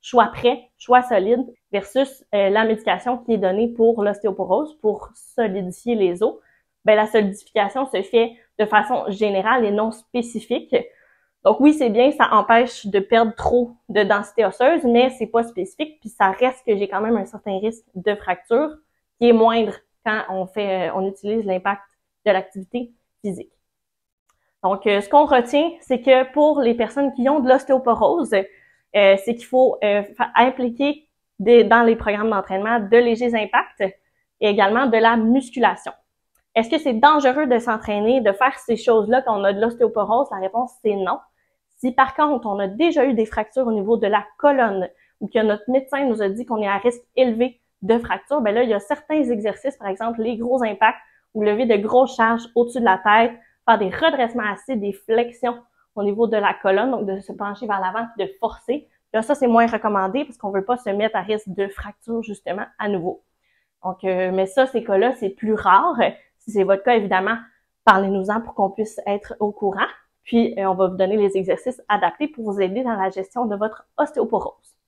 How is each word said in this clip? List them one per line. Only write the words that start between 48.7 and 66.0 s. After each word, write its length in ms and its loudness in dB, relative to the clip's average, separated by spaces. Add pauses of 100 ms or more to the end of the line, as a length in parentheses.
a 60 0
certains 440 -4
exercices, 540 -4
par 100 -12
exemple 340 -6
les 140 -2
gros 280 -2
impacts 360 0 (340)
ou 100 -4
lever 220 0
de 120 4
grosses 400 2
charges 380 0
au-dessus 260 0
de 40 0
la 120 4
tête, 340 2 (340)
faire 140 4
des 100 -2
redressements 600 -2
assis, 240 -8
des 160 -4
flexions 680 -4 (380)
au 80 -6
niveau 240 0
de 100 -2
la 160 0
colonne, 380 0
donc 140 -4
de 140 -6
se 140 -16
pencher 340 -10
vers 140 -4
l'avant 340 -6
puis 100 -6
de 140 -14
forcer. 480 -6 (260)
Là, 80 -2
ça, 140 -2
c'est 120 -2
moins 200 4
recommandé 560 -2
parce 140 -14
qu'on 140 -8
veut 120 -4
pas 140 -2
se 120 -10
mettre 280 -2
à 40 -2
risque 280 -6
de 180 -4
fracture, 560 -12
justement, 400 -10 (160)
à 80 -4
nouveau. 380 -6 (580)
Donc, 220 -10
euh, 260 -2
mais 140 0
ça, 220 0
ces 180 -6
cas-là, 300 2
c'est 160 -6
plus 220 -4
rare. 440 2 (400)